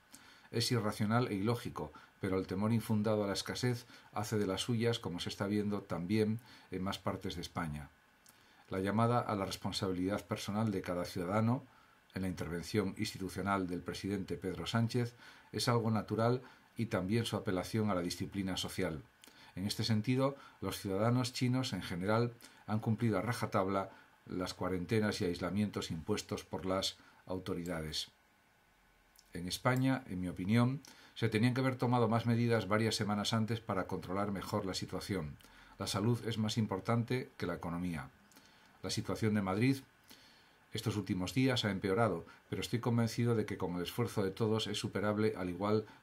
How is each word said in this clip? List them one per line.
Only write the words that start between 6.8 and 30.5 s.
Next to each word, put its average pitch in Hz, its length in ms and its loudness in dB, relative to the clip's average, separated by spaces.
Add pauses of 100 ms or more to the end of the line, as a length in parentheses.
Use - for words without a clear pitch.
más 98 160 -2
partes 92 360 -4
de 87 60 -4
España. 76 480 -6 (800)
La 95 100 -2
llamada 113 400 4
a 110 160 0
la 98 100 0
responsabilidad 92 800 -2
personal 107 460 0
de 95 100 -2
cada 87 240 -2
ciudadano, 110 580 2 (500)
en 95 100 -4
la 95 40 -2
intervención 87 720 -2
institucional 95 680 -2
del 87 140 -4
presidente 87 560 -4
Pedro 85 280 -4
Sánchez, 117 500 0 (360)
es - 180 -2
algo 117 220 4
natural 113 500 2 (340)
y 113 120 -2
también 104 380 2
su 107 120 -2
apelación 101 520 0
a 98 60 2
la 87 60 0
disciplina 90 560 -4
social. 82 440 -2 (540)
En 90 100 -4
este 104 180 -2
sentido, 127 520 2 (260)
los 92 180 -4
ciudadanos 117 520 2
chinos 127 420 0
en 90 80 -2
general 110 520 2 (340)
han 110 120 0
cumplido 110 380 2
a - 40 4
rajatabla 98 680 0 (340)
las 90 280 -4
cuarentenas 95 680 0
y 98 40 2
aislamientos 90 640 0
impuestos 92 520 -4
por 90 220 -8
las 95 320 0 (300)
autoridades. 85 840 -4 (1200)
En 87 140 -6
España, 127 600 2
en 90 140 -4
mi 90 80 -2
opinión, 117 520 2 (320)